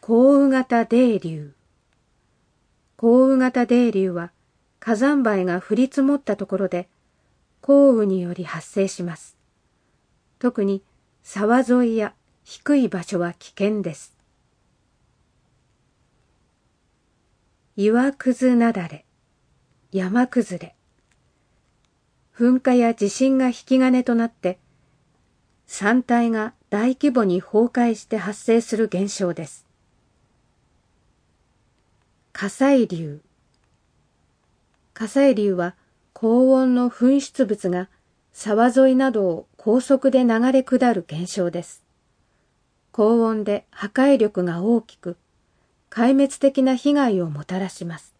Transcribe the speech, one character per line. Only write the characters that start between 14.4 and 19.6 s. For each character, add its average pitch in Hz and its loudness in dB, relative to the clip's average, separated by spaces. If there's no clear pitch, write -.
岩 233 0
崩 254 -2
雪 233 2
崩、 170 -10